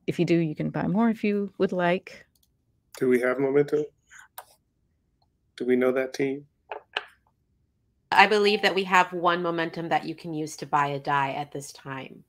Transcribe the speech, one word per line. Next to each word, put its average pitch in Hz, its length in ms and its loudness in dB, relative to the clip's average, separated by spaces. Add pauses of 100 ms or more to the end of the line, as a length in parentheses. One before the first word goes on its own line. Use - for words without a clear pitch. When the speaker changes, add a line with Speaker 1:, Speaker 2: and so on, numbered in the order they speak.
Speaker 1:
if - 120 -4
you 170 60 2
do, 170 100 2
you 160 200 0
can 156 160 -4
buy 156 160 -2
more 220 220 2
if 226 140 -4
you 202 360 -2
would 190 120 0
like. 180 540 -2 (720)
Speaker 2:
Do 131 80 0
we 123 140 4
have 127 160 0
momentum? 143 460 2 (1700)
Do 127 100 -8
we 127 100 4
know 127 160 4
that 131 240 -2
team? 139 300 -4 (1700)
Speaker 3:
I 196 140 8
believe 208 380 4
that 190 100 2
we 196 120 0
have 180 280 2
one 175 300 0
momentum 170 460 -4
that 151 160 0
you 156 100 -10
can 165 180 -12
use 156 240 -8
to - 80 -12
buy 143 220 0
a 143 120 -6
die 139 340 -2
at 143 180 -8
this 143 200 -12
time, - 580 -14